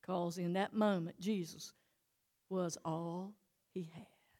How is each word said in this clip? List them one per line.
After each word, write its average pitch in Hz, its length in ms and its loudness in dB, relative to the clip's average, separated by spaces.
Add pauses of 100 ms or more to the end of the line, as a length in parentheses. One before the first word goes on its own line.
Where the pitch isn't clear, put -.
'Cause 175 360 0
in 175 160 0
that 190 200 0
moment, 196 460 2
Jesus 175 540 -2 (760)
was 180 340 0
all 170 520 -2 (360)
he 185 120 -4
had. 160 240 -12 (320)